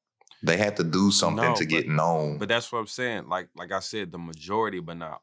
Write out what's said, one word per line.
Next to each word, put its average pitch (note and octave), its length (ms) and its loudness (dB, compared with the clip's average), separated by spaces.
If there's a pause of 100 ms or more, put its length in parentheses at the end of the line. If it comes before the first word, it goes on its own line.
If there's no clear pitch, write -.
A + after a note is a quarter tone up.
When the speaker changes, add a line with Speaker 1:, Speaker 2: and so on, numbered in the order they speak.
(420)
Speaker 1:
They A2+ 140 4
had G#2 220 2
to F2 60 2
do F#2 260 4
something F#2+ 340 2
Speaker 2:
No, B2 100 4
Speaker 1:
to F2 120 0
get D#2+ 200 2
Speaker 2:
but D#2+ 80 0
Speaker 1:
known. D#2 440 2
Speaker 2:
But G2+ 100 -4
that's A#2 240 0
what A#2+ 60 -2
I'm G#2+ 80 -4
saying. A2+ 420 -6
Like, F2+ 260 -4
like E2+ 160 -12
I F#2+ 100 0
said, G2 300 -6
the F2+ 80 -10
majority, F2 600 -4
but E2+ 160 -10
not D#2+ 260 -10